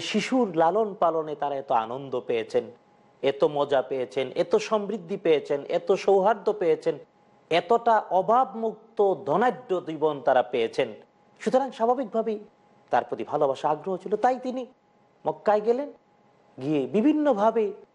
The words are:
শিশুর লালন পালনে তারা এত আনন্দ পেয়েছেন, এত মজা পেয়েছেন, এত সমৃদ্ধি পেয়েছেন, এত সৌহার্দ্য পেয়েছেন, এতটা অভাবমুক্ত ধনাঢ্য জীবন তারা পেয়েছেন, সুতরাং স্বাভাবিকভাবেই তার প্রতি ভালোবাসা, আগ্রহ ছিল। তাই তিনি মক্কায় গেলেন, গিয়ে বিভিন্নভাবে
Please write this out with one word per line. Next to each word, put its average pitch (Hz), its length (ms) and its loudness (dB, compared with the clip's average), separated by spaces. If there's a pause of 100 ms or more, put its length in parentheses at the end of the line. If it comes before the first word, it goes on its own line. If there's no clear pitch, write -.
(100)
শিশুর 240 360 0 (160)
লালন 202 260 2 (140)
পালনে 160 400 0
তারা 143 200 -4
এত - 80 -6 (140)
আনন্দ 131 280 -8 (160)
পেয়েছেন, 117 360 -2 (640)
এত - 120 -2 (140)
মজা 143 240 2 (100)
পেয়েছেন, 131 360 -4 (160)
এত - 100 -8 (160)
সমৃদ্ধি 202 560 -4
পেয়েছেন, 143 360 2 (180)
এত - 100 -10 (160)
সৌহার্দ্য 202 460 4 (100)
পেয়েছেন, 160 340 0 (560)
এতটা 226 440 2 (260)
অভাবমুক্ত 226 760 0 (300)
ধনাঢ্য 190 420 0 (180)
জীবন 151 260 0 (120)
তারা 127 160 6 (100)
পেয়েছেন, 120 360 0 (520)
সুতরাং 262 280 0 (100)
স্বাভাবিকভাবেই 226 600 0 (540)
তার 120 160 2
প্রতি 120 240 -6
ভালোবাসা, 143 420 0
আগ্রহ 185 280 -6
ছিল। 185 100 -8 (120)
তাই 254 220 2
তিনি 254 160 -6 (640)
মক্কায় 208 420 0
গেলেন, 269 200 0 (720)
গিয়ে 147 200 0 (120)
বিভিন্নভাবে 226 680 2 (300)